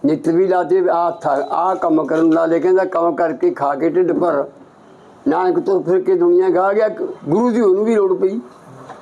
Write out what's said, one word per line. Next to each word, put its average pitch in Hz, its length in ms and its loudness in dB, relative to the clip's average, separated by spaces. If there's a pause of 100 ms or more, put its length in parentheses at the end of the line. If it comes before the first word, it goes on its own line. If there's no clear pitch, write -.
ਨਿੱਤ 151 240 0
ਵੀ 175 180 2
ਲਾਤੇ, 180 420 0
ਆਹ 170 220 0
ਥਾ-, 143 380 -4
ਆਹ 180 260 -2
ਕੰਮ 160 300 0
ਕਰਨ 160 240 2
ਲਾ 165 160 2
ਲਏ। 165 140 0
ਕਹਿੰਦਾ, 185 260 2
"ਕੰਮ 170 300 -2
ਕਰਕੇ 170 360 0
ਖਾ 143 240 -2
ਕੇ 147 140 -2
ਢਿੱਡ 175 220 0
ਭਰ।" 147 360 -2 (800)
ਨਾਨਕ 175 320 0
ਤੁਰ 180 240 0
ਫਿਰ 180 180 0
ਕੇ 185 140 2
ਦੁਨੀਆ 175 340 4
ਗਾਹ 185 240 2
ਗਿਆ, 214 160 0 (400)
ਗੁਰੂ 226 220 0
ਦੀ 233 100 0
ਉਹਨੂੰ 202 240 2
ਵੀ 233 100 0
ਲੋੜ 196 180 2
ਪਈ। 190 260 -2 (640)